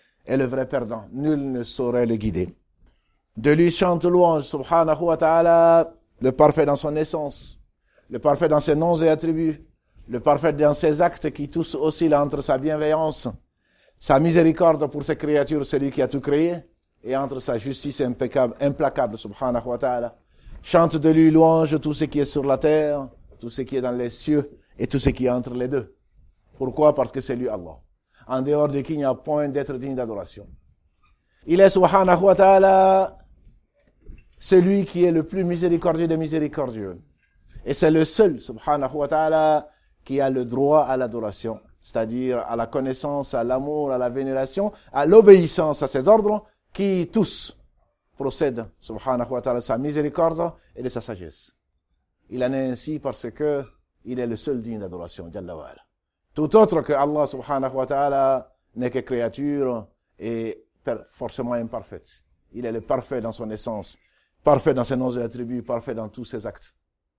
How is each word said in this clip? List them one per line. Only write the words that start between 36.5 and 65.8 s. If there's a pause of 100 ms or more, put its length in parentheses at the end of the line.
Et
c'est
le
seul,
subhanahu
wa
ta'ala, (340)
qui
a
le
droit
à
l'adoration, (220)
c'est-à-dire
à
la
connaissance,
à
l'amour,
à
la
vénération, (220)
à
l'obéissance
à
ses
ordres, (260)
qui
tous (600)
procèdent, (160)
subhanahu
wa
ta'ala,
de
sa
miséricorde (200)
et
de
sa
sagesse. (760)
Il
en
est
ainsi
parce
que (440)
il
est
le
seul
digne
d'adoration,
jalla
wa
ala. (520)
Tout
autre
que
Allah,
subhanahu
wa
ta'ala, (220)
n'est
que
créature (320)
et (180)
per-,
forcément
imparfaite. (280)
Il
est
le
parfait
dans
son
essence, (480)
parfait
dans
ses
noms
et
attributs,
parfait